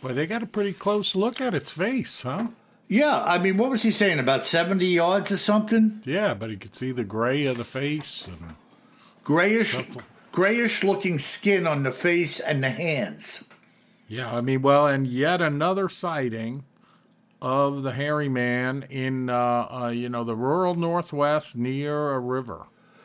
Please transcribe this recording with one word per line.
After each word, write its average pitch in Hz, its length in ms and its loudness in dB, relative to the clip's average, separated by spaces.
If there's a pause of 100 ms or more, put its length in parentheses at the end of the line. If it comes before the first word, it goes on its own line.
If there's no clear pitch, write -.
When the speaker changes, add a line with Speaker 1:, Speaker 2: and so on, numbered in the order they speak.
Speaker 1:
Well, 127 120 -6
they 147 120 0
got 220 160 -4
a 226 40 -6
pretty 202 280 -2
close 208 420 0
look 226 240 0
at 254 140 -2
its - 160 -4
face, 226 520 -4
huh? 165 260 -4 (400)
Speaker 2:
Yeah, 277 360 4
I 175 140 4
mean, 190 180 2
what 240 140 2
was 240 120 0
he 233 80 4
saying, 185 300 4
about 131 240 2
seventy 175 420 2
yards 180 460 2
or 196 40 0
something? 214 680 4
Speaker 1:
Yeah, 180 300 0
but 110 160 -8
he 107 60 -8
could 101 200 -16
see 127 160 -4
the 123 100 -2
gray 117 440 0
of 127 100 0
the 120 80 -6
face 143 640 -6
and 82 260 -14 (680)
Speaker 2:
Grayish, 196 480 2
Speaker 1:
stuff. 123 240 -6 (340)
Speaker 2:
grayish 220 540 2
looking 190 340 0
skin 185 480 0
on 147 160 0
the 131 80 0
face 175 480 0
and 139 240 0
the 131 80 0
hands. 120 760 -4 (580)
Speaker 1:
Yeah, 117 260 -8
I 120 80 -2
mean, 131 220 0
well, 143 240 6
and 139 180 2
yet 143 360 0
another 170 480 0
sighting 131 760 -4 (800)
of 139 400 0
the 135 80 -2
hairy 147 380 -2
man 127 600 0
in, 131 420 -2
uh, 120 380 2
uh, 123 240 -4
you 120 160 -4
know, 120 140 -4
the 113 140 -2
rural 170 400 0
Northwest 156 800 0
near 143 560 -2
a 131 80 -2
river, 123 460 -6 (380)